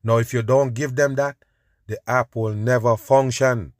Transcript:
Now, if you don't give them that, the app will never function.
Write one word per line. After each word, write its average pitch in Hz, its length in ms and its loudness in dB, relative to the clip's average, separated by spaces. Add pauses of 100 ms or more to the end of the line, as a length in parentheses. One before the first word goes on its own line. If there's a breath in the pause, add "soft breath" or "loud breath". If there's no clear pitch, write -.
Now, 113 140 2
if 117 160 -2
you 117 80 -2
don't 127 320 2
give 131 220 -6
them 139 200 0
that, 139 220 -2 (500)
the 104 100 -8 (120)
app 123 260 -2
will 110 180 -2
never 113 440 0
function. 127 840 0